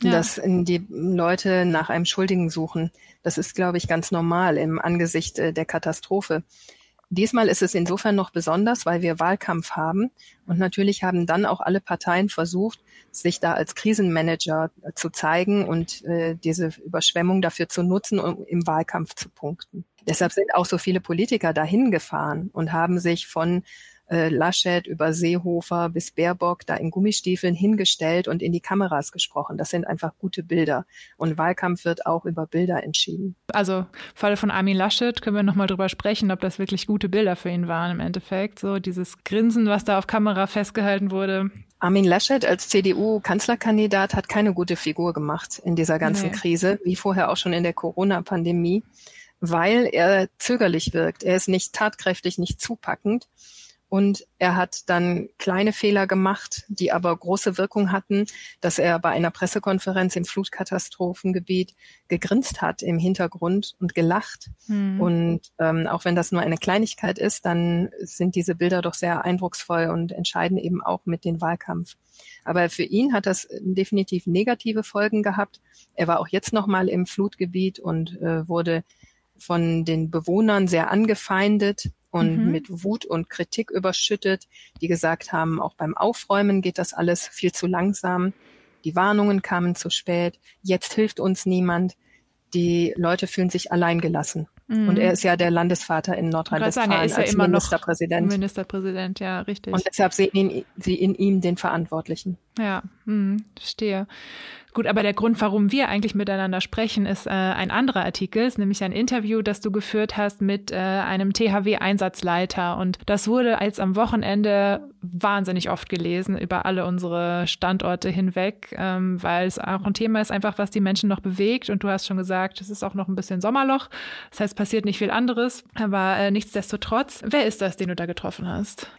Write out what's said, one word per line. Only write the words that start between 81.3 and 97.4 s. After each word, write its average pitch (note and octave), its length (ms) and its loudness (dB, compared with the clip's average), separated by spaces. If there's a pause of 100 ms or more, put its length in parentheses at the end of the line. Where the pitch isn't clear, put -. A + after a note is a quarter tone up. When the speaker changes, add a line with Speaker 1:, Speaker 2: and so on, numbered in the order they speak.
Speaker 2:
und E3 360 2
Speaker 1:
Mhm. - 40 4
Speaker 2:
mit E3+ 320 -4
Wut G#3 220 -4
und E3+ 240 -4
Kritik - 420 -6
überschüttet, F#3+ 800 -2 (320)
die E3 80 -2
gesagt E3 440 0
haben, D#3+ 280 0
auch - 140 -4
beim D#3 200 -4
Aufräumen G3+ 680 2
geht F3+ 160 -2
das F3+ 160 -4
alles F3 340 0
viel - 240 -2
zu - 140 -4
langsam. F3+ 640 0 (520)
Die D#3+ 120 -2
Warnungen G3+ 460 4
kamen F3 320 0
zu - 160 -6
spät. F3 480 -2 (240)
Jetzt F#3 320 0
hilft G#3+ 260 0
uns F#3+ 240 0
niemand. F3+ 500 2 (600)
Die F3 420 2
Leute F3+ 300 0
fühlen F3+ 240 0
sich - 200 -4
alleingelassen. E3+ 800 0 (200)
Speaker 1:
Mhm. A3 200 2
Speaker 2:
Und G3 100 4
er G3 140 4
ist F#3 120 0
ja F3 120 4
der F3 140 2
Landesvater E3+ 640 0
in E3 120 -2
Speaker 1:
Ich D#3+ 40 0
wollte D#3+ 180 -2
gerade G#3+ 220 0
sagen, A3+ 180 0
Speaker 2:
Nordrhein-Westfalen G3 100 4
Speaker 1:
er D#3+ 40 2
ist D#3+ 80 0
ja - 60 0
Speaker 2:
als G#3 160 2
Speaker 1:
immer G3+ 100 4